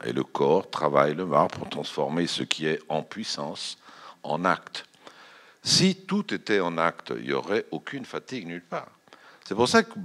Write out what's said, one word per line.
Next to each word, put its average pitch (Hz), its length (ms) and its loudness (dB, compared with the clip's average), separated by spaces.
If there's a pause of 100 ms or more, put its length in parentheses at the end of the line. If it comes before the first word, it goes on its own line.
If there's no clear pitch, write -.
et 58 80 -2
le 65 100 0
corps 73 480 2
travaillent 73 460 2
le 90 100 -4
marbre 78 320 2
pour 71 100 -8
transformer 73 600 -2
ce - 160 -4
qui 76 220 -4
est 78 220 0
en 76 140 -2
puissance - 760 -8 (440)
en 76 220 -2
acte. - 420 0 (800)
Si 185 320 4
tout 190 360 -4
était 101 280 2
en 87 180 0
acte, 82 400 0
il 58 80 -8
n'y 65 60 -2
aurait 82 400 0
aucune 127 320 -8
fatigue 110 420 -10
nulle 85 160 -10
part. 151 240 -10 (580)
C'est 95 120 -4
pour 120 120 4
ça 226 140 6
que 226 220 -10